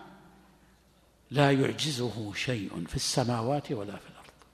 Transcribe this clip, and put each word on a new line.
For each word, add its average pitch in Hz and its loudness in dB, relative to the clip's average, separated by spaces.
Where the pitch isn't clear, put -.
"لا 139 6
يعجزه 120 0
شيء 98 -4
في - -8
السماوات 127 0
ولا 101 -4
في - -16
الأرض"، - -20